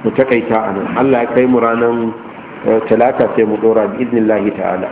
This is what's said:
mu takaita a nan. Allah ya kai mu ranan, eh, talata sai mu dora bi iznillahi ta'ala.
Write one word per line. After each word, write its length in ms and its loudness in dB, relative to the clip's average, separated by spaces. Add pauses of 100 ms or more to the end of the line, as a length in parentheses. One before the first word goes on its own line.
mu 80 0
takaita 460 0 (100)
a 60 -4
nan. 240 -4
Allah 260 2
ya 80 -2
kai 140 2
mu 140 4
ranan, 520 0 (540)
eh, 140 2 (100)
talata 460 2
sai 100 2
mu 160 -2
dora 260 2
bi 160 -4
iznillahi 480 0
ta'ala. 400 -4